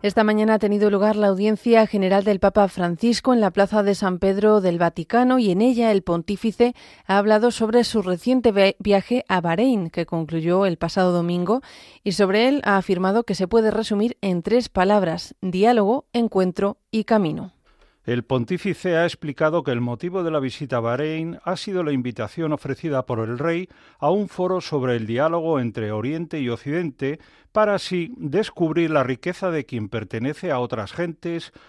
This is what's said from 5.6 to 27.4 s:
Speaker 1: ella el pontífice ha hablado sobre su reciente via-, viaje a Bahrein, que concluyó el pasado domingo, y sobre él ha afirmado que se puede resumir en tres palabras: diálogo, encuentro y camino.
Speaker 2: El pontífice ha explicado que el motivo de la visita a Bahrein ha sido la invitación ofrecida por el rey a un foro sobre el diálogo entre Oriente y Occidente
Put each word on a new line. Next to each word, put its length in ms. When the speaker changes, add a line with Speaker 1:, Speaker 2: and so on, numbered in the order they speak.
Speaker 1:
ella 300
el 100
pontífice 720
ha 120
hablado 340
sobre 320
su 180
reciente 480
via-, 300
viaje 480
a 120
Bahrein, 500
que 140
concluyó 600
el 100
pasado 360
domingo, 500
y 100
sobre 360
él 160
ha 140
afirmado 440
que 140
se 100
puede 240
resumir 520
en 200
tres 260
palabras: 720
diálogo, 720
encuentro 680
y 140
camino. 480
Speaker 2:
El 200
pontífice 720
ha 80
explicado 580
que 80
el 100
motivo 440
de 80
la 80
visita 380
a 20
Bahrein 640
ha 120
sido 280
la 80
invitación 600
ofrecida 540
por 140
el 180
rey 300
a 100
un 180
foro 320
sobre 360
el 100
diálogo 540
entre 320
Oriente 480
y 80
Occidente 720